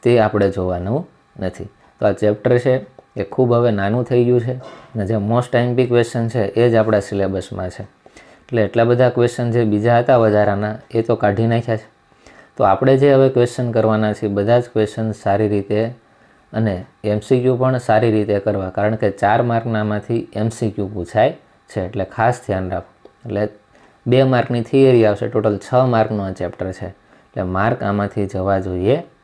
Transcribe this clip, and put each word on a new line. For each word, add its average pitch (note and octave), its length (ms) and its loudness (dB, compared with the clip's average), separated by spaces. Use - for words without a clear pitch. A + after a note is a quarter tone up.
તે A#2+ 160 4
આપણે G#2 300 2
જોવાનું F#2 600 -4
નથી. F#2+ 240 -8
તો - 60 -2
આ G#2 60 4
ચેપ્ટર G#2+ 460 0
છે B2+ 280 0
એ G2+ 80 -6
ખૂબ A#2+ 300 0
હવે A#2+ 180 2
નાનું G#2 320 -2
થઈ A#2+ 220 0
ગયું B2 160 2
છે A#2+ 180 -6
અને - 460 -10
જે G#2 80 -2
most A#2 440 -2
આઈ A#2+ 60 2
એમ B2 120 -2
પી B2+ 100 2
ક્વેશ્ચન A#2+ 420 0
છે A#2 120 -4
એ A#2 300 0
જ A2+ 60 0
આપણા G#2+ 240 2
સિલેબસમાં F#2+ 680 -6
છે. G2 140 -14
એટલે - 760 -8
એટલા A2+ 220 0
બધા A#2+ 260 4
ક્વેશ્ચન A#2+ 420 -2
જે A#2+ 120 2
બીજા A2 360 2
હતા B2 180 2
વધારાના G#2 580 2
એ A#2 100 -2
તો A2+ 140 0
કાઢી G#2 320 0
નાખ્યા A#2 300 -2
છે. - 80 -10
તો A#2 60 2
આપણે C3 340 4
જે C#3 160 6
હવે C3+ 160 6
ક્વેશ્ચન B2 420 0
કરવાના A2 420 2
છે G#2+ 140 -6
બધા G#2 320 2
જ A#2+ 40 -2
ક્વેશ્ચન A2 480 -2
સારી G#2 360 0
રીતે G#2+ 460 -2
અને A2 320 -2
એમ G#2+ 160 0
સી B2 220 0
ક્યુ B2+ 160 2
પણ B2+ 200 0
સારી A2+ 340 2
રીતે G#2 280 0
કરવા, G2 300 -2
કારણ G#2 260 -2
કે A2 160 -2
ચાર G#2+ 300 0
માર્કનામાંથી A#2 920 -2
એમ A2 160 -2
સી A2+ 220 -4
ક્યુ G2 160 -6
પૂછાય G#2+ 460 0
છે, F#2+ 100 -4
એટલે F#2 200 -6
ખાસ A#2+ 420 -2
ધ્યાન F#2 240 -4
રાખો. - 380 -12
એટલે G#2 240 -4
બે C3 160 4
માર્કની A#2+ 380 0
થિયરી B2+ 440 4
આવશે, G#2 220 0
ટોટલ G#2 300 0
છ - 160 -8
માર્કનો A#2 500 2
આ F#2+ 80 -6
ચેપ્ટર F#2 400 -8
છે, - 140 -12
એટલે - 580 -12
માર્ક F#2+ 400 -2
આમાંથી G2+ 420 -2
જવા F#2+ 340 -2
જોઈએ F#2+ 440 -2